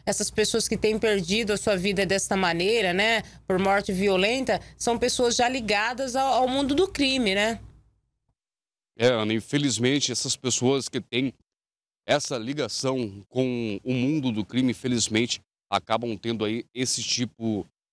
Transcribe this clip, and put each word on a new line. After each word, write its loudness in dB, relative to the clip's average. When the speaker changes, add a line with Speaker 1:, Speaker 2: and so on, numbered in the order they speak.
Speaker 1:
essas -2
pessoas 0
que 0
têm 2
perdido 2
a 0
sua 0
vida 0
desta 0
maneira, 2
né, 2
por 2
morte 2
violenta, 2
são 0
pessoas 2
já 4
ligadas -2
ao, 2
ao 4
mundo 0
do 4
crime, 2
né? 0
Speaker 2:
É, 2
Ana, 2
infelizmente, 0
essas -4
pessoas 0
que -6
têm -4
essa 0
ligação -4
com -2
o -2
mundo 0
do -2
crime, 0
infelizmente, -2
acabam -2
tendo -4
aí -4
esse -4
tipo -4